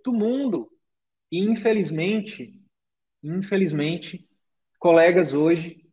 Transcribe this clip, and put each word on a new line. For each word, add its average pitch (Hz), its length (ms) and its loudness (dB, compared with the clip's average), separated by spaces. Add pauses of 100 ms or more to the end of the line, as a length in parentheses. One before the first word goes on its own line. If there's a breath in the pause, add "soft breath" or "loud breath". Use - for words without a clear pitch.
do 262 80 -2
mundo. 226 580 -2 (600)
E, 170 100 -4
infelizmente, 202 1200 -2 (640)
infelizmente, 170 1080 -4 (500)
colegas 170 540 4
hoje 160 600 -2